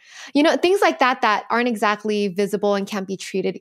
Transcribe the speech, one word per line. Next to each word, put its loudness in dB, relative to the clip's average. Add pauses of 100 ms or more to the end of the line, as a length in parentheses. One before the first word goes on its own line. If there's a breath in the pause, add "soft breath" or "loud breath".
(340 loud breath)
you 4
know, 4
things 2
like 2
that, 2
that 0
aren't 0
exactly 0
visible 0
and -2
can't -6
be -6
treated -4